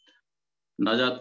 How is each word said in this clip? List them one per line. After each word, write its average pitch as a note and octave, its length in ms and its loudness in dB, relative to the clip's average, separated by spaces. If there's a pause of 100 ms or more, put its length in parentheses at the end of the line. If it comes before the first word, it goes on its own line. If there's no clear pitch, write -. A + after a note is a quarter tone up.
(800)
নাজাত A#2+ 420 0